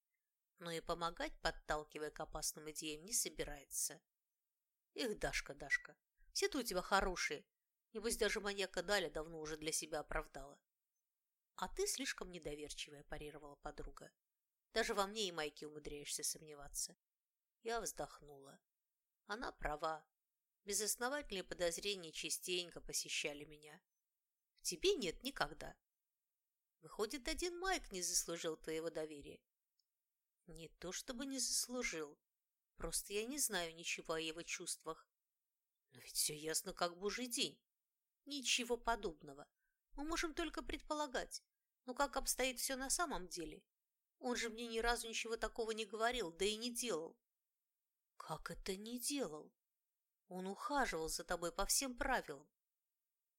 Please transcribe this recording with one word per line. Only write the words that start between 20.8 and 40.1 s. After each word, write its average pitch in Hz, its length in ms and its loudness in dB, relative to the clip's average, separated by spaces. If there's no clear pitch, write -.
подозрения 175 680 0
частенько 170 680 -2
посещали 147 640 -2
меня. 151 360 -16
В - 40 -20
тебе 359 320 4
нет 214 280 0
никогда. 165 520 -2
Выходит, 226 420 -2
один 349 300 0
Майк 359 340 2
не 185 120 -2
заслужил 170 540 2
твоего 160 340 -2
доверия. 156 500 -6
Не 165 240 -10
то - 220 -6
чтобы 262 340 -4
не 269 140 -4
заслужил. 170 760 0
Просто 170 380 -4
я 214 120 2
не 285 140 -2
знаю 175 340 2
ничего 165 400 -2
о 160 60 2
его 160 240 -2
чувствах. - 640 -6
Но 120 60 -18
ведь - 140 -14
все - 220 2
ясно, 156 380 -2
как 175 260 2
божий 208 260 0
день. 240 340 0
Ничего 247 520 2
подобного. 156 680 -2
Мы 285 100 -6
можем 330 320 0